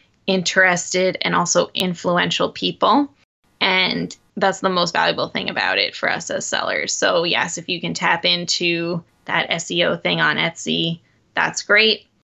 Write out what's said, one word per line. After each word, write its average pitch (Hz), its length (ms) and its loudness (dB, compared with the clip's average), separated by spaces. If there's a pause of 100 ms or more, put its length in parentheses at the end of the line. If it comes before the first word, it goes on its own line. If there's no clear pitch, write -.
(280)
interested 185 920 2
and 175 140 0
also 175 380 2
influential 175 760 0
people. 196 640 2 (500)
And 185 540 0 (220)
that's 190 220 2
the 190 100 0
most 175 240 2
valuable 165 360 0
thing - 200 -6
about 95 280 0
it - 180 0
for - 160 -4
us - 180 -6
as - 160 -4
sellers. - 480 -2
So 180 300 0
yes, 165 340 -2
if 165 120 -10
you 175 100 -4
can 170 140 -6
tap 170 320 -2
into 175 800 -2 (220)
that 165 240 -2
S - 220 -6
E 170 140 0
O 170 120 2
thing 175 240 -2
on 151 140 2
Etsy, 165 640 -2 (360)
that's - 280 -2
great. 214 420 2 (320)